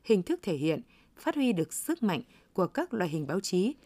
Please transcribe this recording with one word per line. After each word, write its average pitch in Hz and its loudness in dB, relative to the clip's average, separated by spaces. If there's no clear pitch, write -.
hình 190 4
thức 330 -2
thể 165 -2
hiện, 156 0
phát 311 -2
huy 254 2
được 165 -2
sức - -4
mạnh 180 2
của 180 0
các 339 -4
loại 185 -2
hình 151 -4
báo 165 -2
chí 196 0